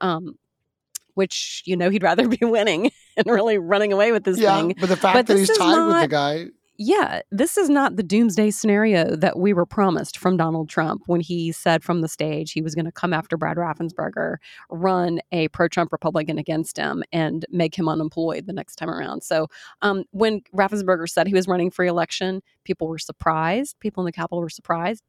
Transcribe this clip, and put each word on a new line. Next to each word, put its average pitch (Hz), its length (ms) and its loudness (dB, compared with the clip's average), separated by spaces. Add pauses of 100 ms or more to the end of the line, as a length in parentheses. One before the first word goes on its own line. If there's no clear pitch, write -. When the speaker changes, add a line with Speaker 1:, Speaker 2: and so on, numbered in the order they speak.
Speaker 1:
um, 175 380 -4 (760)
which, - 520 -4
you 180 100 -2
know, 175 140 2
he'd 196 140 0
rather 180 240 4
<laughs> 220 120 0
be 240 60 2
winning 220 460 2 (240)
and 214 100 2
really 220 320 2
running 202 340 2
away 208 200 4
with 208 100 2
this 190 160 0
Speaker 2:
Yeah, 202 180 4
Speaker 1:
thing. 170 220 0
Speaker 2:
but 185 100 0
the 185 80 2
fact 190 200 4
Speaker 1:
But 247 100 6
Speaker 2:
that 220 60 4
Speaker 1:
this 196 160 6
Speaker 2:
he's - 20 4
Speaker 1:
is 440 80 4
Speaker 2:
tied 320 260 4
with - 20 2
the 330 60 4
Speaker 1:
not 339 180 2
Speaker 2:
guy. 151 360 0 (340)
Speaker 1:
Yeah, 311 420 0 (100)
this 226 260 0
is 359 100 2
not 277 280 2
the 208 80 0
doomsday 214 480 2
scenario 208 640 2
that 165 200 0
we 196 160 2
were 175 140 2
promised 165 500 0
from 185 200 2
Donald 160 320 0
Trump 160 380 -2
when 175 140 2
he 165 300 -4
said 165 320 0
from 175 200 -2
the 160 60 -2
stage 156 440 -6
he 156 100 -4
was 156 140 -4
gonna 165 160 -4
come 175 200 -4
after 160 240 -4
Brad 160 200 -2
Raffensperger, 170 800 -4 (340)
run 175 480 0 (140)
a 160 160 0
pro-Trump 170 420 0
Republican 160 480 -2
against 156 380 -4
him, 147 260 -4 (100)
and 160 380 -2
make 165 260 -2
him 165 120 0
unemployed 160 580 -4
the - 60 -8
next 156 240 -10
time 165 140 -8
around. 160 340 -8
So, 160 240 -2 (340)
um, 196 300 0
when 214 300 0 (120)
Raffensperger 190 540 0
said 170 180 0
he 196 80 -2
was 185 140 2
running 180 240 0
for 180 120 -2
election, 180 600 -2 (180)
people 175 240 -6
were 160 140 -8
surprised. 165 800 -2
People 202 220 -6
in 175 40 -2
the 165 60 -4
Capitol 175 260 -6
were 170 100 -4
surprised. 175 600 -4